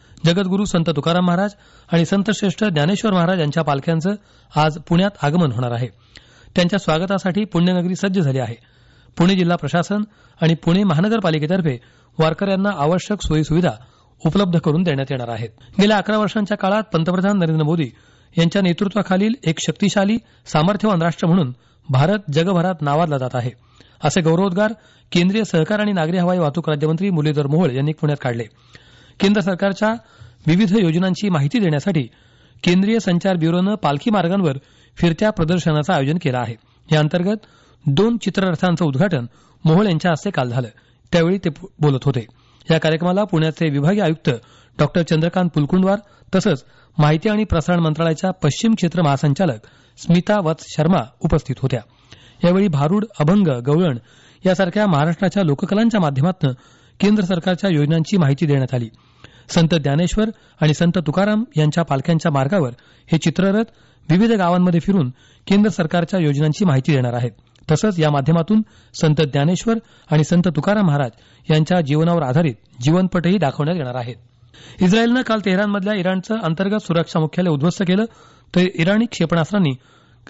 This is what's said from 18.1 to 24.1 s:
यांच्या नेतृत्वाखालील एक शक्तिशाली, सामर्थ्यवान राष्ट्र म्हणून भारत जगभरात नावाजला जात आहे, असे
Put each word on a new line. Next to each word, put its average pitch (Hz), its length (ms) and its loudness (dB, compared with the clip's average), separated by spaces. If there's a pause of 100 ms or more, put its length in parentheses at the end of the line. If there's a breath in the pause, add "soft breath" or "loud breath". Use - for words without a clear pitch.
यांच्या 165 240 2
नेतृत्वाखालील 190 720 0 (100)
एक 160 140 -2
शक्तिशाली, 202 600 0 (280 soft breath)
सामर्थ्यवान 185 560 0
राष्ट्र 170 240 -2
म्हणून 165 260 2 (380 soft breath)
भारत 151 280 2 (140)
जगभरात 175 480 0
नावाजला 147 380 0
जात 127 160 -4
आहे, 123 160 -4 (540 soft breath)
असे 151 160 2